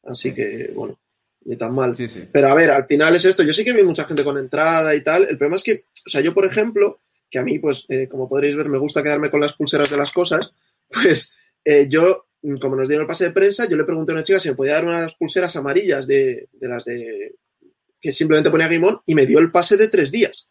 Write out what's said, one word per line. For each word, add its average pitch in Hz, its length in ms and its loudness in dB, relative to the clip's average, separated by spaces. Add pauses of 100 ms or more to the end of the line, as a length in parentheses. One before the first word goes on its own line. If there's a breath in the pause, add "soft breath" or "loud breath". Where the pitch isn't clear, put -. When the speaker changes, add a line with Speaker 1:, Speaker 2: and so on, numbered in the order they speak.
Speaker 1:
Así 127 260 -8
Speaker 2:
Sí. - 40 -14
Speaker 1:
que, 110 400 -8
bueno, - 240 -12 (460)
ni - 120 -10
tan 117 180 -6
mal. 127 200 -2
Speaker 2:
Sí, 123 140 -8
sí. 90 240 -18
Speaker 1:
Pero 139 160 4
a 135 60 4
ver, 165 160 4
al 139 160 2
final 156 300 4
es 175 80 0
esto. 185 180 4
Yo 156 100 2
sí 208 120 0
que 247 80 -2
vi 220 100 4
mucha 165 220 0
gente 143 200 -4
con 139 140 -4
entrada 156 560 0
y 147 80 -2
tal. 165 220 2
El 143 120 -2
problema 147 200 -2
es - 80 -6
que, - 200 -2 (220)
o - 20 -18
sea, - 120 -2
yo, 151 120 0
por 196 120 2
ejemplo, 214 560 0 (300)
que - 80 -6
a - 40 -2
mí, 151 160 -2
pues, 143 300 -4
eh, 131 200 -4
como 131 200 -8
podréis 143 280 0
ver, 151 120 -4
me 139 100 -2
gusta 147 240 -2
quedarme 147 280 -2
con 147 100 0
las 147 140 0
pulseras 147 360 0
de 147 60 -4
las 143 160 -4
cosas, 175 400 -2 (200)
<laughs> - 160 -20
pues, - 460 0 (300 soft breath)
eh, 147 260 4
yo, 170 360 2 (340)
como 135 160 -4
nos 131 120 -2
dieron 151 140 0
el 151 60 -6
pase 170 160 -2
de 170 80 -2
prensa, 202 360 2
yo 165 80 0
le 151 80 0
pregunté 160 280 -4
a - 20 -2
una 160 80 -4
chica 185 180 2
si 165 80 -6
me 131 60 -4
podía 135 200 -2
dar 165 120 0
unas 165 280 -4
pulseras 165 420 -4
amarillas 139 500 -2
de, 135 460 0
de - 160 -12
las 120 160 -8
de... 117 500 -12 (680)
que 147 120 -6
simplemente 156 380 2
ponía 160 180 2
Game 170 180 0
On, - 200 0
y 160 80 0
me 139 120 6
dio 147 140 4
el 165 100 4
pase 180 260 2
de 220 120 4
tres 147 220 2
días. - 400 -2